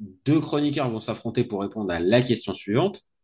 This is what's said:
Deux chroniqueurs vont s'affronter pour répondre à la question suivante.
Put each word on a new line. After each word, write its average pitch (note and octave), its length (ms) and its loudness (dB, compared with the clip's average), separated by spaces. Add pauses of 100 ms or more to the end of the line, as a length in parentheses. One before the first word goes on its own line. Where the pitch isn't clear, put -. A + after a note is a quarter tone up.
(260)
Deux D3+ 160 4
chroniqueurs D3 480 0
vont A2 100 -4
s'affronter A#2 460 -2
pour G2 160 -4
répondre G2+ 280 -4
à E2+ 120 -2
la A2 200 6
question A#2 320 0
suivante. D3 500 -2 (200)